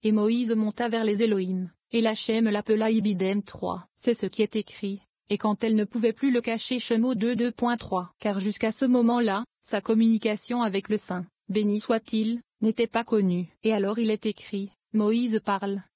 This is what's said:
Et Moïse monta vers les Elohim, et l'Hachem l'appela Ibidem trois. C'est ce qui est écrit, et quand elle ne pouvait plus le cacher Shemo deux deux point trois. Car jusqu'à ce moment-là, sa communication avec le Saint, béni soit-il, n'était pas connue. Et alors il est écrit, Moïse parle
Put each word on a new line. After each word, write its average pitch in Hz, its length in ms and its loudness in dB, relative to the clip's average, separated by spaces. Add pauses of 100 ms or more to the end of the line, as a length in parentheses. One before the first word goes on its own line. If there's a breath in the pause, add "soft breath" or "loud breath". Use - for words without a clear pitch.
Et 214 80 4
Moïse 226 420 2
monta 220 360 0
vers 226 160 0
les 208 180 2
Elohim, 185 460 0 (240)
et 233 80 2
l'Hachem 220 480 0
l'appela 214 400 2
Ibidem 202 540 0
trois. 180 520 -6
C'est 233 200 0
ce 208 100 -6
qui 190 160 -4
est 208 140 0
écrit, 202 460 -6 (280)
et 208 80 0
quand 214 260 -2
elle 226 120 2
ne 214 100 2
pouvait 226 260 0
plus 269 200 0
le 240 100 2
cacher 233 380 -4
Shemo 233 340 0
deux 233 220 0
deux 233 160 0
point 240 260 -2
trois. 180 420 -4
Car 202 200 -2
jusqu'à 214 320 -2
ce 269 140 -2
moment-là, 240 600 2 (180)
sa - 160 -4
communication 226 840 2
avec 196 260 -2
le 214 80 0
Saint, 180 280 -6 (240)
béni 208 300 0
soit-il, 226 600 -2 (200)
n'était 220 260 2
pas 226 160 -2
connue. 185 440 2 (160)
Et 220 100 2
alors 208 260 0
il 220 100 2
est 214 160 -2
écrit, 202 460 -6 (200)
Moïse 220 540 2
parle 196 380 -2 (120)